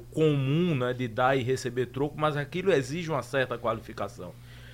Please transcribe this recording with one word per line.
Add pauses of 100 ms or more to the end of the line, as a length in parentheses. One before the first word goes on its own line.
(120)
comum,
né,
de
dar
e
receber
troco,
mas
aquilo
exige
uma
certa
qualificação. (400)